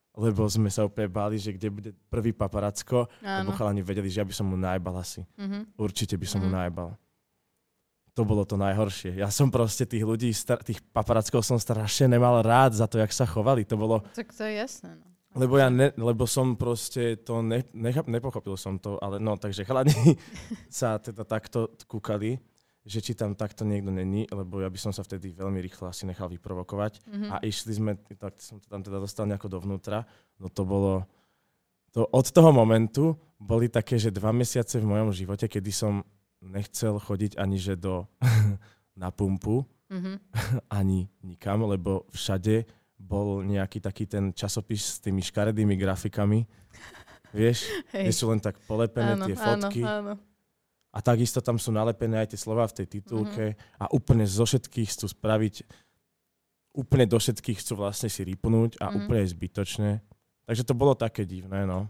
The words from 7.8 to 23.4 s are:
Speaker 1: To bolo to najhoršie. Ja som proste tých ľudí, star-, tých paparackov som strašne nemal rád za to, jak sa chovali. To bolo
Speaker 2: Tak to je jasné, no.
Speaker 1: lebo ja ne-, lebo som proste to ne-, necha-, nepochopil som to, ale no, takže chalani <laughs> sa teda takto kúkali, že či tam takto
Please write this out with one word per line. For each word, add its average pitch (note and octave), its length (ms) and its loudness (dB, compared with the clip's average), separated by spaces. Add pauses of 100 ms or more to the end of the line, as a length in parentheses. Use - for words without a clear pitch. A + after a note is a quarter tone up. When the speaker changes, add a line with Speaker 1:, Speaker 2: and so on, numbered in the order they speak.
Speaker 1:
To - 120 -2
bolo G#2 200 2
to G2 120 -6
najhoršie. G2 600 -2
Ja G2+ 140 -2
som C3+ 180 4
proste A#2+ 380 2
tých A2 180 -2
ľudí, A2+ 260 0
star-, A#2 300 -2
tých - 240 -8
paparackov A2+ 580 2
som B2 140 2
strašne A2 540 2
nemal A#2+ 340 6
rád A#2+ 300 6
za A2 120 4
to, A2+ 120 0
jak G#2+ 120 4
sa - 160 0
chovali. A2 400 2
To A2 120 -2
bolo A2 320 2
Speaker 2:
Tak - 260 -12
to A3 80 -8
je G#3+ 140 -4
jasné, G#3 340 -10
no. D#3+ 160 -20 (260)
Speaker 1:
lebo B2+ 220 2
ja C3+ 140 8
ne-, B2+ 260 4
lebo A#2 320 0
som B2+ 260 2
proste A#2+ 640 -2
to A#2 240 -4
ne-, A2+ 320 0
necha-, B2 320 -2
nepochopil A#2 560 -4
som G2 160 -6
to, G2+ 240 -6
ale G2 180 -6
no, G#2 220 -2
takže G2+ 240 -6
chalani C3 320 4
<laughs> - 720 2
sa A2 300 -2
teda G#2+ 240 -12
takto A2 480 -4 (140)
kúkali, G#2+ 500 -4 (460)
že G#2+ 180 -8
či G#2+ 160 -6
tam G#2 160 -4
takto G#2+ 320 -8